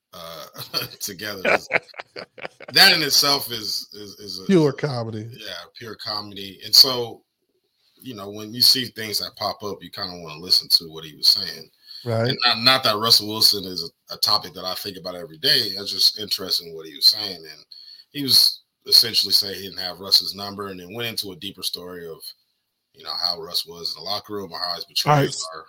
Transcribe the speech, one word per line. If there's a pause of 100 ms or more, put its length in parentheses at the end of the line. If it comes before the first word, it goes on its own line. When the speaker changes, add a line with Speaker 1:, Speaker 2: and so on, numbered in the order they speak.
(120)
Speaker 1:
uh, (260)
<laughs>
together,
is, (880)
Speaker 2:
<laughs>
Speaker 1:
that
in
itself
is,
is,
is
a
Speaker 2:
Pure
comedy.
Speaker 1:
Yeah, (240)
pure
comedy.
And
so, (800)
you
know,
when
you
see
things
that
pop
up,
you
kinda
wanna
listen
to
what
he
was
saying. (340)
Speaker 2:
Right.
Speaker 1:
And
not,
not
that
Russell
Wilson
is (260)
a,
a
topic
that
I
think
about
every
day. (180)
It's
just
interesting
what
he
was
saying.
And (440)
he
was (240)
essentially
saying
he
didn't
have
Russ's
number
and
then
went
into
a
deeper
story
of, (760)
you
know, (120)
how
Russ
was
in
the
locker
room
or
how
his
betrayals
Speaker 2:
All
right.
Speaker 1:
are.